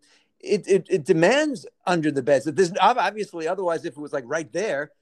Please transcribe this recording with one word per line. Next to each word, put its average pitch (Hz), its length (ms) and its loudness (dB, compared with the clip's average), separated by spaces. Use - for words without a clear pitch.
it, 196 280 -2
it, 190 220 2
it 170 140 0
demands 202 600 2
under 165 260 0
the 135 100 -2
bed. 135 220 2
So 156 80 -4
there's 170 260 2
ob-, 214 220 4
obviously, 185 500 -4
otherwise, 170 340 -4
if 147 140 -10
it - 20 -16
was, 143 140 -10
like, 139 140 -4
right 156 260 -6
there, 160 380 -4